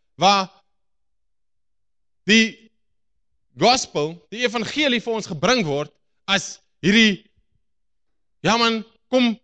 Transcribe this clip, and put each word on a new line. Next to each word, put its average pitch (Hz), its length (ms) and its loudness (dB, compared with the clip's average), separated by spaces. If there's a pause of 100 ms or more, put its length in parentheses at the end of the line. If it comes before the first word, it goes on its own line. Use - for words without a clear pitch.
(180)
waar 190 320 2 (1800)
die 220 440 0 (880)
gospel, 170 720 -2
die 226 120 -10
evangelie 240 580 -2
vir 233 120 -8
ons 214 140 -6
gebring 190 380 -2
word 147 280 -6 (340)
as - 320 -4 (240)
hierdie, 208 480 2 (1120)
"Ja 202 140 0
man, 226 280 0 (240)
kom 240 360 0